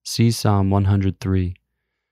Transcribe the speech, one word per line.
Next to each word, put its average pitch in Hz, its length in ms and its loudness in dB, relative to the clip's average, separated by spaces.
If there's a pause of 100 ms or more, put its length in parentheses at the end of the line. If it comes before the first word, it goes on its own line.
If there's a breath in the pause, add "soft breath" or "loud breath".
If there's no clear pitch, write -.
See 117 280 0
Psalm 101 380 0
one 98 160 2
hundred 98 340 0
three. 92 360 -2 (560)